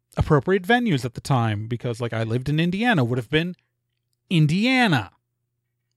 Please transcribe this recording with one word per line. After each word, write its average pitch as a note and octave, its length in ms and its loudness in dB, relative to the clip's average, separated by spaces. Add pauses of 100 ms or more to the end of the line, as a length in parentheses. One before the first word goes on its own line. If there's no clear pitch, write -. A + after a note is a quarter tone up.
(160)
appropriate F3 480 2
venues G#3+ 400 0
at B2+ 100 -8
the - 60 -10
time, A2+ 460 -2
because, A#2 340 -6
like, A#2+ 120 -4
I A2+ 120 -4
lived B2+ 240 -2
in D3+ 120 0
Indiana, F#3 440 2
would A#2+ 140 -2
have A#2 120 -8
been E3+ 240 -2 (760)
Indiana. F3 840 2 (840)